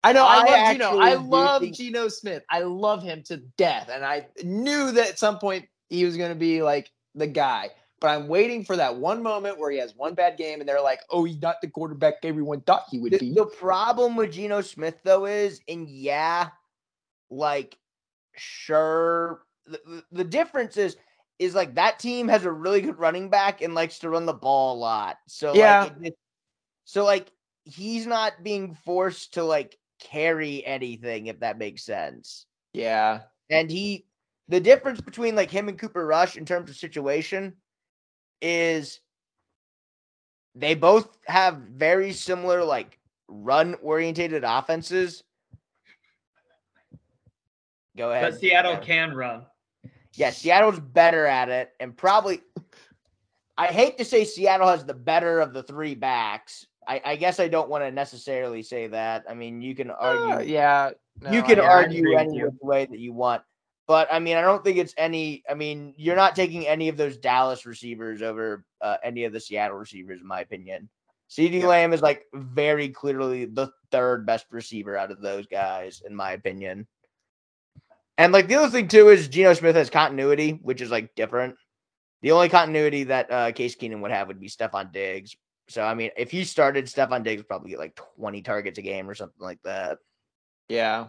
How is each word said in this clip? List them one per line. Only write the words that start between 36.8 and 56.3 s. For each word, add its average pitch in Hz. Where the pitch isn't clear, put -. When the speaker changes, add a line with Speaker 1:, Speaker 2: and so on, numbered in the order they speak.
Speaker 2:
is 165
they 147
both 190
have 180
very 160
similar, 180
like, 127
run-orientated 156
offenses. 165
Go 117
ahead. 123
Speaker 3:
But -
Seattle 180
Speaker 2:
Yeah. -
Speaker 3:
can 165
run. 123
Speaker 2:
Yeah, 135
Seattle's 185
better 160
at 127
it, 127
and 123
probably, 196
I 170
hate 226
to 233
say 226
Seattle 190
has 165
the 135
better 165
of 139
the 131
three 147
backs. 113